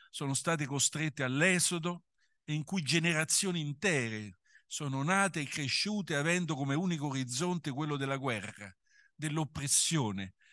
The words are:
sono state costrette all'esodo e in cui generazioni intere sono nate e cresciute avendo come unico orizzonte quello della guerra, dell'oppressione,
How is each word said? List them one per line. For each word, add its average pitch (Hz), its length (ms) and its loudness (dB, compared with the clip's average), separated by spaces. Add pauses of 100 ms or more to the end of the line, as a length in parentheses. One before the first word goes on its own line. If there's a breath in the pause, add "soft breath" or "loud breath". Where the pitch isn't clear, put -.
(100)
sono 139 240 -2
state 151 320 0
costrette 143 560 0
all'esodo 170 840 2 (360)
e 151 100 -6
in 151 120 -2
cui 190 180 -2
generazioni 165 800 2
intere 127 800 0 (280 soft breath)
sono 135 380 -4
nate 185 360 2
e 139 60 -4
cresciute 160 680 -2
avendo 160 400 0
come 139 180 0
unico 160 320 0
orizzonte 139 640 -2
quello 147 260 -2
della 139 200 -2
guerra, 104 580 -4 (400 soft breath)
dell'oppressione, 143 1200 0 (180 soft breath)